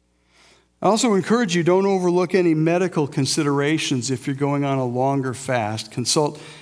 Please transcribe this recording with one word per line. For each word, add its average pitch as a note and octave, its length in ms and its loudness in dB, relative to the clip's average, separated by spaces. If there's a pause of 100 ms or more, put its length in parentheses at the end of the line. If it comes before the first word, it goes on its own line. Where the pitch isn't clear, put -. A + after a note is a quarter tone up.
(840)
I E3+ 40 4
also A3 260 4
encourage G3 420 2
you, F3 60 2
don't F3+ 240 2
overlook F3+ 480 0
any F3 220 4
medical E3+ 500 0
considerations C#3+ 1040 0
if B2 160 -4
you're C#3 100 -4
going C#3+ 300 -2
on C3+ 140 0
a B2+ 60 -2
longer C3 500 -2
fast. A2+ 560 -4
Consult D3 500 -2 (200)